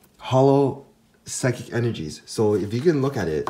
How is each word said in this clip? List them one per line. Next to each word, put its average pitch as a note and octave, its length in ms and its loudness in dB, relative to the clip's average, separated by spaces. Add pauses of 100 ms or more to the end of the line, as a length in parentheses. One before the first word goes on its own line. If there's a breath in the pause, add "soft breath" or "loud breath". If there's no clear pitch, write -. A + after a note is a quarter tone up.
(180)
hollow C3+ 680 2 (400)
Psychic - 480 -6
Energies. G#2 520 -4
So G#2+ 300 0
if F#2+ 180 -4
you A#2+ 80 -2
can D#3 200 2
look C3+ 160 -2
at F2+ 100 -2
it, D2+ 220 -2